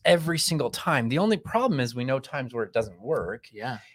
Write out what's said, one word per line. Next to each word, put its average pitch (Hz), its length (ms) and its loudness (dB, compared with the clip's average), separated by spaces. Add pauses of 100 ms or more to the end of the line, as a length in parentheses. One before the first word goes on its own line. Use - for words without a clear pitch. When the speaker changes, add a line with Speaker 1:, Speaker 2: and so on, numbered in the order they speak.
Speaker 1:
every 170 340 4
single 143 320 0
time. 131 380 0
The 131 100 0
only 214 180 4
problem 226 440 0
is 120 160 -2
we 123 80 -4
know 131 160 0
times 131 340 -8
where 117 100 -2
it 95 80 -6
doesn't 101 280 -2
work. 110 520 -4
Speaker 2:
Yeah. 113 260 -8 (160)